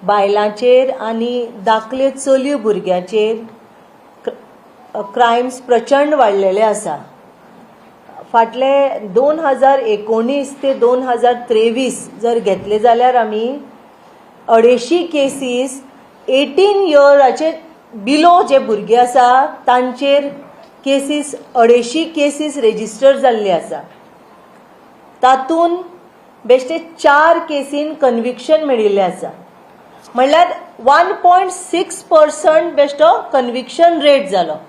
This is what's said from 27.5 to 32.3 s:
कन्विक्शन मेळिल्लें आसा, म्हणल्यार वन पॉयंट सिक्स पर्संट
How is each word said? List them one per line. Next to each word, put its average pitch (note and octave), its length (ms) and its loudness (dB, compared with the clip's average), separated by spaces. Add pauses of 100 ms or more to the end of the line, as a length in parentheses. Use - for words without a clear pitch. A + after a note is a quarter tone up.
कन्विक्शन B3 680 -2
मेळिल्लें G#3+ 400 0
आसा, E3+ 220 -6 (880)
म्हणल्यार D4+ 380 2 (260)
वन D4+ 340 2
पॉयंट F4+ 380 2
सिक्स - 460 -6
पर्संट D#4 760 2